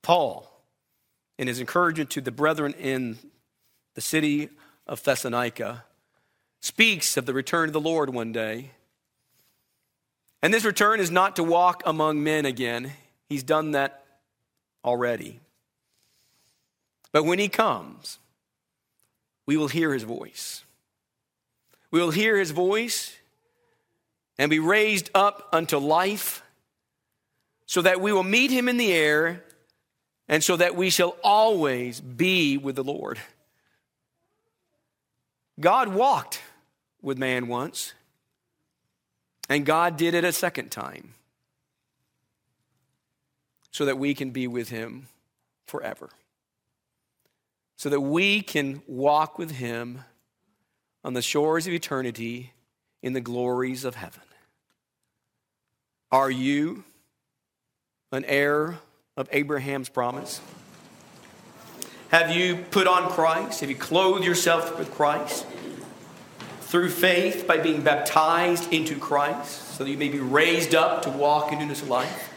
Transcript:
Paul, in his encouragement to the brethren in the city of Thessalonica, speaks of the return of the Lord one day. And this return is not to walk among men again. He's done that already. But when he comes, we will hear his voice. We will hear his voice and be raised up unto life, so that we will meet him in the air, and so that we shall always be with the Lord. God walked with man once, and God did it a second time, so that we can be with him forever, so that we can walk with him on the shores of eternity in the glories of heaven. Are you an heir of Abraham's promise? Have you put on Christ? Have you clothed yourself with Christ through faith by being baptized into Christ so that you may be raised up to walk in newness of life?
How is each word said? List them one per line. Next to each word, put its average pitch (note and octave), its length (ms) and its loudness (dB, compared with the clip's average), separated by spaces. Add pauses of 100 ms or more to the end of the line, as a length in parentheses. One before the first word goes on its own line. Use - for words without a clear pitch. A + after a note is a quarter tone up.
Paul, D#3+ 500 0 (840)
in B2 100 -4
his B2 140 -6
encouragement D#3+ 480 0
to - 100 -6
the B2+ 120 -6
brethren D3 420 0
in C3 460 -6 (720)
the A#2 80 -12
city D3+ 480 0 (360)
of - 160 -10
Thessalonica, A#2+ 840 -2 (760)
speaks - 560 2
of B2+ 100 -2
the C3+ 80 -4
return D#3 360 0
of D3+ 40 -10
the D#3 60 0
Lord D3+ 340 0
one A2+ 180 -4
day. A2+ 400 -6 (1700)
And F3 120 4
this A3+ 120 2
return G#3+ 340 4
is F3+ 120 0
not F#3 260 2
to F3 60 0
walk F3 420 2
among D#3 360 0
men D3+ 240 0
again. B2 460 -4 (380)
He's C#3 140 -6
done D#3 280 0
that C#3 320 -2 (800)
already. A#2+ 560 -4 (1700)
But D#3 100 4
when F3 160 2
he G#3 80 0
comes, B2 680 -2 (1300)
we C#3+ 100 2
will D3+ 140 0
hear D#3 240 0
his B2 100 -4
voice. - 600 -12 (1300)
We E3 100 4
will E3+ 100 2
hear G#3 260 2
his F3+ 140 0
voice G3+ 640 -2 (1200)
and C#3+ 120 2
be D#3 100 2
raised G3+ 540 2
up G3+ 400 2
unto D#3+ 240 0
life, F3 680 -2 (1200)
so - 160 0
that F#3 200 4
we G#3 100 0
will F#3+ 120 2
meet A#3+ 280 2
him B3 160 0
in B3 100 0
the A#3 140 2
air, E3 520 2 (840)
and D#3 160 2
so F3+ 120 2
that F3 200 2
we F#3 140 0
shall F3 340 2
always D3+ 800 2
be D3 560 0
with C#3 180 -4
the C3+ 80 -4
Lord. C#3 360 -6 (2500)
God G#3+ 300 4
walked G#3 520 0 (580)
with C3+ 200 -6
man B2+ 280 -2
once, B2 460 -6 (1600)
and C#3+ 180 0
God E3 300 2
did E3 180 0
it E3+ 80 2
a F3 80 2
second - 400 -4
time, - 420 -14 (2500)
so - 160 -2
that C3+ 140 0
we C#3+ 160 0
can C3+ 160 -8
be B2+ 160 -4
with A#2+ 220 -6
him A#2 400 -12 (580)
forever, - 420 -10 (1700)
so - 120 -8
that C#3+ 140 2
we F#3+ 400 2
can C#3+ 460 -4
walk D3 500 0
with E3 140 -8
him B2 540 -8 (960)
on B2+ 100 -6
the B2 80 -2
shores D#3 460 0
of F3+ 60 -4
eternity B2 800 -6 (500)
in B2+ 80 -6
the C3 100 -4
glories B2 640 -4
of B2 120 -6
heaven. F2+ 280 -18 (1900)
Are C3+ 220 4
you C#3+ 540 -2 (1300)
an C3+ 120 -4
heir D3 540 0 (380)
of C#3 140 -6
Abraham's C#3 580 -4
promise? B2+ 500 -6 (1700)
Have E3 220 6
you F3 400 0
put F#3 160 4
on F3+ 220 4
Christ? D#3+ 500 0
Have C#3 100 -6
you C3+ 60 -4
clothed F#3 480 2
yourself E3+ 540 2
with - 160 -8
Christ D3+ 520 0 (1160)
through F3 300 0
faith F3+ 540 2
by E3 120 4
being D3+ 240 0
baptized E3 920 4
into D#3 260 0
Christ - 800 -2
so - 80 -6
that C#3 60 -4
you C#3 80 -4
may C#3+ 120 0
be C#3 100 -2
raised D#3 540 4
up D#3+ 280 4
to - 80 -4
walk D3 420 2
in C#3+ 80 -4
newness C#3+ 220 -6
of C#3+ 80 -10
life? - 480 -2